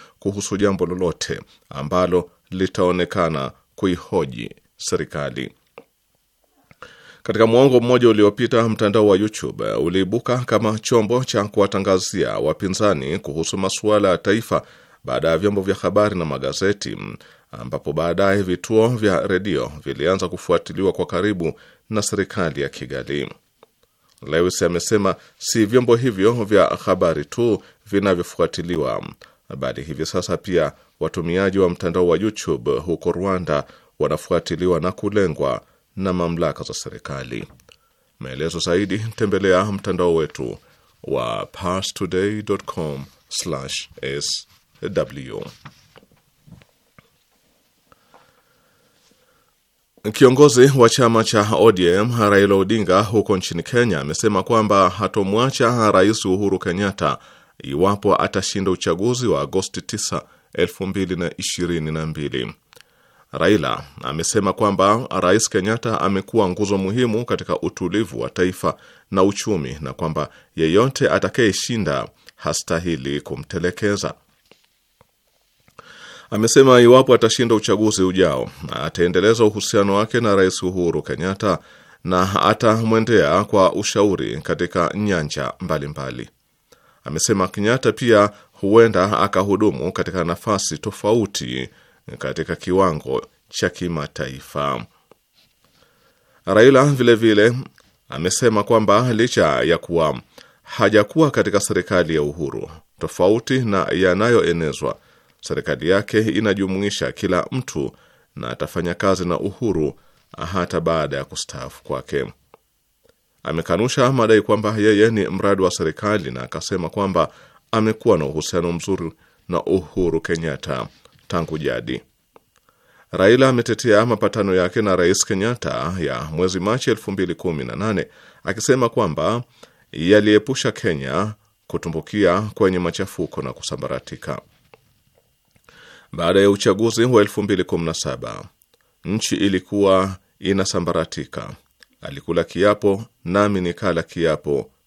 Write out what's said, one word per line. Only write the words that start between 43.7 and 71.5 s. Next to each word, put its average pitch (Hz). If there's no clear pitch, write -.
S 69
W. 127
Kiongozi 131
wa 117
chama 113
cha 104
O 110
D 90
M, 117
Raila 101
Odinga, 98
huko 104
nchini 85
Kenya, 120
amesema 90
kwamba 104
hatomwacha 107
Rais 101
Uhuru 95
Kenyatta 95
iwapo 92
atashinda 95
uchaguzi 104
wa 76
Agosti 87
tisa, -
elfu 90
mbili 92
na 85
ishirini 85
na 80
mbili. 71
Raila 78
amesema 82
kwamba 104
Rais 95
Kenyatta 107
amekuwa 98
nguzo 98
muhimu 113
katika 95
utulivu 87
wa 60
taifa 90
na 95
uchumi 95
na 67
kwamba 76
yeyote 98
atakayeshinda 92